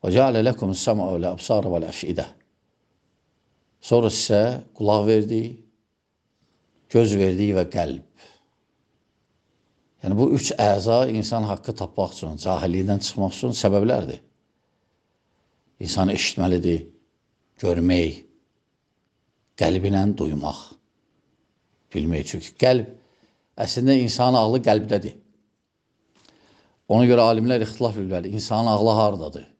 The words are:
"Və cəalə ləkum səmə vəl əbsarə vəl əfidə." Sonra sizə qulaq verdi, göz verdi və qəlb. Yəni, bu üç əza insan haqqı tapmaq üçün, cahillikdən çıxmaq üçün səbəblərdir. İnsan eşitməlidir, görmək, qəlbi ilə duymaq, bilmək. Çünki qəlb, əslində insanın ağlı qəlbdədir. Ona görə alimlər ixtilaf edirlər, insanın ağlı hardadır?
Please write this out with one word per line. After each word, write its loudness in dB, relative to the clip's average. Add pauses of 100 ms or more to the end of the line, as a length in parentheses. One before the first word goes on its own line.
"Və -2
cəalə 4
ləkum 0
səmə -2
vəl -2
əbsarə -2
vəl -2
əfidə." -8 (1600)
Sonra 4
sizə 0 (300)
qulaq 2
verdi, 2 (1500)
göz 4
verdi 2
və 2
qəlb. -6 (2000)
Yəni, -2
bu 2
üç -2
əza 2
insan -2
haqqı -6
tapmaq -6
üçün, -10
cahillikdən -2
çıxmaq -4
üçün -4
səbəblərdir. 0 (1600)
İnsan 0
eşitməlidir, 0 (720)
görmək, 0 (1400)
qəlbi 0
ilə 2 (120)
duymaq, -6 (1300)
bilmək. -4
Çünki -12
qəlb, 2 (680)
əslində 0
insanın 2
ağlı 2
qəlbdədir. 0 (1700)
Ona 6
görə 6
alimlər 2
ixtilaf -4
edirlər, -6
insanın -2
ağlı 4
hardadır? -2 (140)